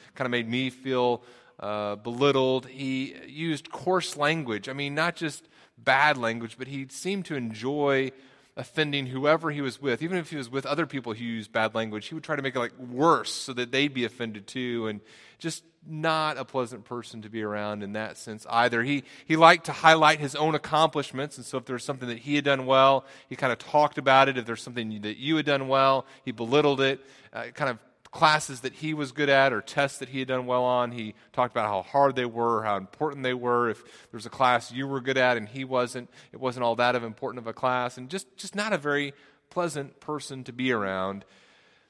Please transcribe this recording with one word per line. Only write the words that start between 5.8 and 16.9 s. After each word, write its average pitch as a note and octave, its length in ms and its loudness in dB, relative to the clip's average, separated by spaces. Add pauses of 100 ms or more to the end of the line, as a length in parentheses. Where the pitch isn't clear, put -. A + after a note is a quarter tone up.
language, A#2 400 -4
but B2+ 100 -10
he C#3 220 -10
seemed F#3+ 360 -6
to D#3+ 100 -6
enjoy C3+ 760 0 (460)
offending C#3+ 480 -2
whoever D3 460 2
he D3 100 -4
was C3 200 -6
with. B2+ 200 0
Even F3 160 -2
if E3 120 -6
he D#3+ 60 -8
was B2+ 140 -8
with C3 160 -4
other D3 200 0
people A#2+ 280 -6
who A2+ 100 -8
used A2+ 300 -8
bad A2 200 0
language, A2 340 -4
he D#3+ 80 -12
would D#3 80 -10
try D#3 120 -4
to C#3+ 60 -2
make C3 140 -4
it, B2+ 40 0
like, A#2+ 180 -4
worse B2+ 540 2
so - 220 -8
that A#2+ 180 -4
they'd C#3 220 0
be B2+ 100 -2
offended A2 420 -6
too, A#2+ 420 -6
and G#2 120 -6 (400)
just - 240 -8 (240)
not D#3 500 -2
a C3 80 -6
pleasant A#2+ 400 -6
person A#2 380 -12